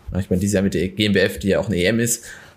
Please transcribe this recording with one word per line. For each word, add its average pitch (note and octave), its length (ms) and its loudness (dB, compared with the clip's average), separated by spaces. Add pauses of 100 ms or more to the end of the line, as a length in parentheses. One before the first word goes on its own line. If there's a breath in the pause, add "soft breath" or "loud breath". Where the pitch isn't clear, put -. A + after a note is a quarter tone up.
(120)
Ja, F#2 60 -2
ich F#2+ 120 -4
meine, F#2 100 0
dieses G2+ 140 0
Jahr F#2+ 80 2
mit F#2+ 120 0
der F2 140 0
G G#2+ 180 0
M G#2 60 2
B G2 80 4
F, G#2 180 2
die G2+ 100 -4
ja E2+ 120 2
auch - 60 -2
eine F2+ 100 -2
E F2 80 0
M A2+ 160 2
ist, A#2 240 -2 (320 loud breath)